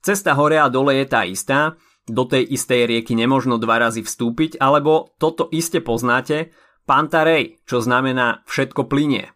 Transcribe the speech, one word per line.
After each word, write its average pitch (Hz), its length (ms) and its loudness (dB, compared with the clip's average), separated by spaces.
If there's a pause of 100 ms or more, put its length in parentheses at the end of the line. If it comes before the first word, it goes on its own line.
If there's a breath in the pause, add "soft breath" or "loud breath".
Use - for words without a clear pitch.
Cesta 196 320 0
hore 151 240 2
a 147 120 4
dole 135 320 2
je 135 40 -2
tá 117 200 0
istá, 139 520 -2 (320 soft breath)
do 123 160 0
tej 131 240 0
istej 123 400 0
rieky 117 240 -2
nemožno 123 480 0
dva 113 160 0
razy 113 240 0
vstúpiť, 120 560 -4
alebo 147 640 2
toto 160 320 -2
iste 165 320 -2
poznáte, 123 640 -2 (320 soft breath)
Panta 151 400 2
rhei, 156 480 0
čo 127 80 0
znamená 123 720 0
všetko 135 400 -4
plynie. 135 460 0